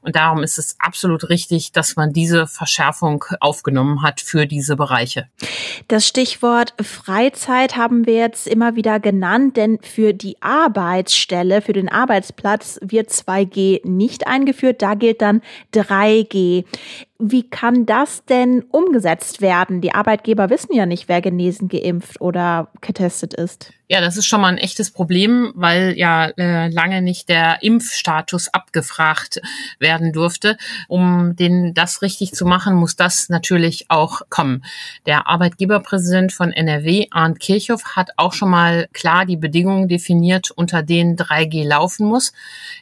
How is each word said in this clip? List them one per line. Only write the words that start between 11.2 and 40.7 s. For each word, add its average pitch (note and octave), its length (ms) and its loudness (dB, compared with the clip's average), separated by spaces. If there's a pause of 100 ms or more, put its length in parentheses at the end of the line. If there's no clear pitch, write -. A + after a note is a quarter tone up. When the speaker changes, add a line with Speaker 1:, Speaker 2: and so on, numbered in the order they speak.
Speaker 2:
für G#3 120 -4
den F#3+ 160 -2
Arbeitsplatz G#3+ 920 -2
wird A3 280 -2
zwei F#3+ 340 -2
G F#3+ 400 0
nicht F#3+ 440 -2
eingeführt. C4 540 0
Da G3+ 120 0
gilt A3+ 280 2
dann G#3 200 4 (300)
drei G#3+ 580 4
G. F3+ 340 0 (560)
Wie A#3+ 300 0
kann A#3+ 380 2
das B3 380 -2
denn B3 360 2
umgesetzt B3+ 800 0
werden? F3+ 400 2
Die F3 120 -2
Arbeitgeber G#3 580 2
wissen - 220 -2
ja G#3+ 120 2
nicht, F3 240 -4
wer F3 100 2
genesen, F3+ 480 -2
geimpft F3 540 -4
oder F3 480 -2 (120)
getestet - 520 -4
ist. - 400 -10 (160)
Speaker 1:
Ja, F#3 120 2
das F3 160 -2
ist G#3+ 100 -2
schon G#3 140 2
mal F#3 80 4
ein F3+ 100 0
echtes - 320 -4
Problem, G3+ 640 2
weil F3 420 2
ja, E3 300 2 (100)
äh, E3+ 300 0
lange E3+ 340 -2
nicht F3+ 280 -2
der E3 340 2
Impfstatus F3+ 840 -2
abgefragt - 920 -2 (380)
werden D#3+ 340 0
durfte. F3 440 0 (320)
Um F3 460 2
den, F3 380 2
das - 300 -2
richtig F#3+ 300 -4
zu F3+ 120 -4
machen, F3+ 300 2
muss E3+ 220 2
das - 320 0
natürlich E3+ 580 0
auch D#3 420 0
kommen. C3 340 -2 (440)
Der D3 180 2
Arbeitgeberpräsident F#3 1080 0
von F3 180 -2
N D#3+ 160 0
R D3+ 160 0
W, F#3 260 0
Arndt E3 300 0
Kirchhoff, G#3+ 560 -2
hat F#3 220 -2
auch F3 160 0
schon G3 160 0
mal E3+ 440 2
klar F3 320 0
die F3+ 120 -2
Bedingungen F3 500 0
definiert, F3 640 2
unter E3+ 320 -2